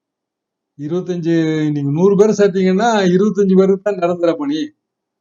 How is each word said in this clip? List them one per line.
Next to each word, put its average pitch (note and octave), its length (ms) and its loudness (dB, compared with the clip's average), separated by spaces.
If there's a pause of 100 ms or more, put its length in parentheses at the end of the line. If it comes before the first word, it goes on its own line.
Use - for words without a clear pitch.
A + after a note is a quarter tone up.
(760)
இருபத்தஞ்சு, E3+ 560 -4 (380)
நீங்க C#3+ 200 -4
நூறு F#3 240 2
பேர் G#3 140 4
சேர்த்தீங்கன்னா G3 600 0 (160)
இருபத்தஞ்சு F#3+ 500 2
பேருக்கு F#3+ 260 4
தான் G3+ 140 -4
நிரந்தர F3 380 -2
பணி, D3 260 -6 (600)